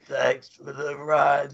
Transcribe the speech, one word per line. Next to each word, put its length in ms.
thanks 440
for 220
the 260
ride 560